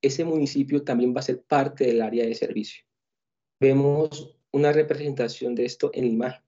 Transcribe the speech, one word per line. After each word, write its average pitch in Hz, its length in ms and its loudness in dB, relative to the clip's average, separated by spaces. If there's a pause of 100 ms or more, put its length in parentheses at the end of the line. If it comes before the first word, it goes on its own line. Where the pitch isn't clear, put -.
ese 139 240 0
municipio 143 580 0
también 123 320 2
va 127 60 -2
a 127 40 -6
ser 127 180 -4
parte 139 420 0
del 117 160 2
área 117 240 0
de 113 100 -2
servicio. - 500 -6 (760)
Vemos 143 760 2 (140)
una 147 200 2
representación 139 800 -2
de 120 120 0
esto - 260 -4
en 123 140 -2
la 117 60 0
imagen. 120 360 -4